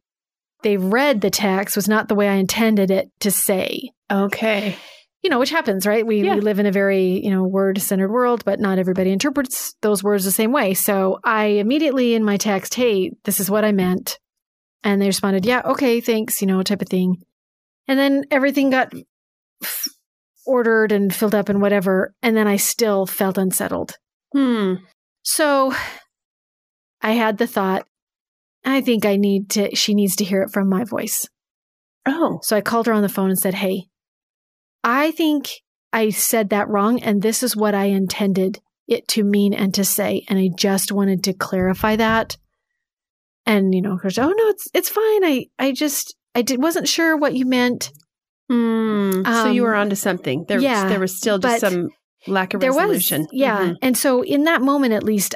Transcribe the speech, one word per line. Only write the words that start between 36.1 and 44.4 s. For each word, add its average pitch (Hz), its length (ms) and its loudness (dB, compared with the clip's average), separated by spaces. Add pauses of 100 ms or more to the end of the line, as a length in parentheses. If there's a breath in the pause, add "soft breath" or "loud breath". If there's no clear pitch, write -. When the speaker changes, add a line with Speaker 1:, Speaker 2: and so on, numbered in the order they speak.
Speaker 1:
said 214 400 -2
that 208 180 0
wrong, 208 320 0
and 208 220 0
this 220 220 0
is 226 120 -2
what 208 180 0
I 196 100 0
intended 196 760 0 (280)
it - 200 -2
to 220 140 0
mean 202 320 2
and 190 200 -2
to 196 100 0
say. 196 440 -2
And 190 120 0
I 190 160 2
just 196 360 0
wanted 196 320 0
to 190 100 -2
clarify 190 600 -2
that." 220 400 0 (1080)
And, 196 280 2
you 185 80 0
know, 202 120 -4
of 180 80 -6
course, 190 160 -4
"Oh, 262 100 2
no, 427 200 2